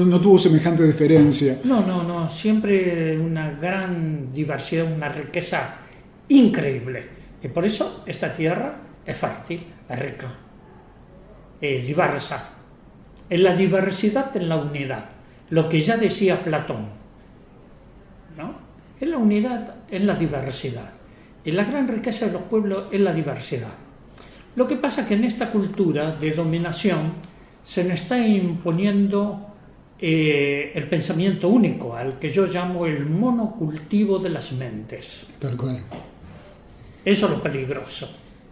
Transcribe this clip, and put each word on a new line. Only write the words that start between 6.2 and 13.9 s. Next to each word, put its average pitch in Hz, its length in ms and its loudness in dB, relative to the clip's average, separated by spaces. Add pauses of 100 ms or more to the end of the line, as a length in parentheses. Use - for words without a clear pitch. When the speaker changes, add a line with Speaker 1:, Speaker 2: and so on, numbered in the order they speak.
Speaker 2:
increíble. 143 800 4 (340)
Y - 60 -8
por 170 180 -2
eso - 420 -2
esta 165 280 -6
tierra 185 400 -2 (320)
es 151 100 -8
fértil, - 480 -6 (240)
es 123 100 -6
rica, 110 280 -8 (1300)
es 135 260 -4
diversa. 143 640 -2 (760)
Es 175 120 0
la 185 140 6
diversidad 196 840 0